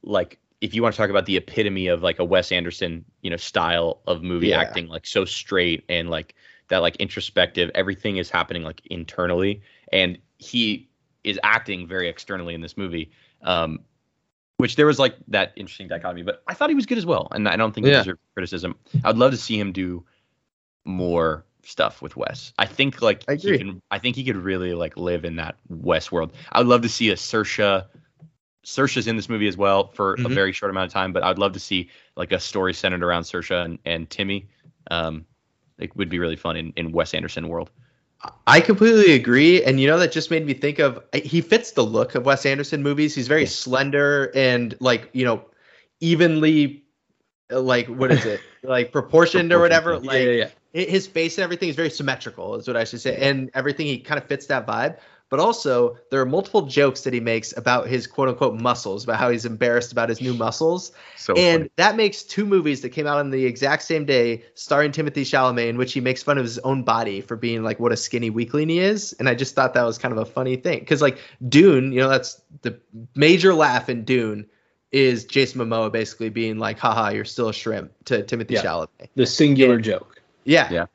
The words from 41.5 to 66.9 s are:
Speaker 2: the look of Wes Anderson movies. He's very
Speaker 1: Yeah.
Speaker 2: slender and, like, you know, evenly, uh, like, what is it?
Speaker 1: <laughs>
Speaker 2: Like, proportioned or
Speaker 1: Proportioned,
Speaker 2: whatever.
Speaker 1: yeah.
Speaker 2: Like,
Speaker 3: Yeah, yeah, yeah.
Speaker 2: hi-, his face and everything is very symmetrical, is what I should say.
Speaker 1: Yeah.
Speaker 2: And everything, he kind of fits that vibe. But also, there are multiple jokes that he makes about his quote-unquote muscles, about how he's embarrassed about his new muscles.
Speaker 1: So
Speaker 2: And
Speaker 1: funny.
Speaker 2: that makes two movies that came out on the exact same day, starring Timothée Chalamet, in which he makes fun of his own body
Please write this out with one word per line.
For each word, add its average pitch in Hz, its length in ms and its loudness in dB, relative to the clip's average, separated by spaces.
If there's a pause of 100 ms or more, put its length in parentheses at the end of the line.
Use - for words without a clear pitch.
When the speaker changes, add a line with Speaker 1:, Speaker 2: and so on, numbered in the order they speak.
Speaker 2:
the 131 120 2
look 110 300 -2
of 123 120 0
Wes 139 180 2
Anderson 139 380 -2
movies. 143 320 0
He's 120 140 -6
very 151 140 4
Speaker 1:
Yeah. 135 60 0
Speaker 2:
slender 139 840 0
and, 123 440 2
like, 123 360 0
you 127 100 0
know, 113 220 0 (540)
evenly, 156 840 2 (640)
uh, 127 100 0
like, 123 280 2
what 127 240 0
is 113 140 4
it? 104 180 -4
Speaker 1:
<laughs> - 60 -20 (120)
Speaker 2:
Like, 123 300 -2
proportioned 170 600 4
or 170 60 8
Speaker 1:
Proportioned, - 20 6
Speaker 2:
whatever. 165 320 4
Speaker 1:
yeah. 131 120 -8
Speaker 2:
Like, 131 160 0
Speaker 3:
Yeah, 123 100 4
yeah, 117 180 0 (240)
yeah. 175 100 -2
Speaker 2:
hi-, - 60 -6
his 190 160 0
face 165 320 -2
and 190 60 0
everything 170 260 -4
is 135 60 -6
very 160 120 0
symmetrical, 123 680 -6
is 117 120 -10
what 120 80 -2
I 113 80 0
should 117 160 -12
say. 127 160 -4
Speaker 1:
Yeah. 135 140 2
Speaker 2:
And 131 240 -4
everything, 143 320 -4
he 139 100 -4
kind 143 240 -4
of 143 80 -18
fits - 200 -6
that 127 180 -2
vibe. 120 320 -4 (320)
But 135 100 0
also, 127 560 0 (140)
there 135 100 0
are 131 60 0
multiple 190 400 0
jokes 135 360 2
that 127 120 -4
he 120 60 -2
makes 113 360 -4
about 120 320 0
his 120 180 -2
quote-unquote 123 540 -2
muscles, 117 440 -2
about 113 120 -2
how 123 140 2
he's 117 160 -2
embarrassed 120 460 0
about 117 180 0
his 113 100 -4
new 127 140 -4
muscles. 160 580 -2 (240)
Speaker 1:
So - 200 -2
Speaker 2:
And 170 260 6
Speaker 1:
funny. - 140 -8
Speaker 2:
that 208 200 4
makes 208 280 0
two 202 200 -4
movies 170 380 2
that - 80 -6
came 147 160 -4
out 147 100 0
on 143 140 -2
the 131 160 0
exact 135 380 0
same 156 200 -2
day, 120 400 2 (100)
starring 147 380 2
Timothée 147 300 -4
Chalamet, 127 460 2
in 117 100 -2
which 127 160 -2
he 135 80 -2
makes 127 200 -2
fun 143 140 2
of 131 80 0
his 117 140 -6
own 131 240 -2
body 113 400 0